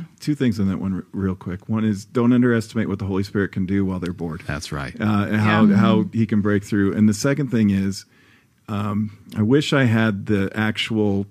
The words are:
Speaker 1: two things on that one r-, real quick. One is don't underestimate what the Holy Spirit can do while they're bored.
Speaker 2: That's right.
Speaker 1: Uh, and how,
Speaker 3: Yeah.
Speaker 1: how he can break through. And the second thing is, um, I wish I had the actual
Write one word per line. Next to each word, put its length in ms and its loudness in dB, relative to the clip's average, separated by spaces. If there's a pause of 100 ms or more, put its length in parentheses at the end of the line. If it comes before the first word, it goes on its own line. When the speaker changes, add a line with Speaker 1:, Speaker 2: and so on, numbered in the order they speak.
(220)
Speaker 1:
two 140 -2
things 240 0
on 100 2
that 100 -2
one 160 -4
r-, 180 -8
real 240 -2
quick. 320 -10
One 160 0
is 220 -2
don't 260 2
underestimate 560 2
what 100 -4
the 80 -6
Holy 160 -2
Spirit 300 -2
can 140 -4
do 180 0
while 160 -4
they're 120 -6 (120)
bored. 220 -8
Speaker 2:
That's 260 -8
right. 280 -8
Speaker 1:
Uh, 300 0
and 60 -2
how, 300 4
Speaker 3:
Yeah. 100 6
Speaker 1:
how 360 4
he 140 0
can 140 0
break 240 0
through. 300 0
And 140 4
the 60 2
second 360 -2
thing 200 4
is, 340 -2 (640)
um, 480 -4 (200)
I 60 0
wish 300 2
I 120 4
had 420 2
the 280 0
actual 760 -2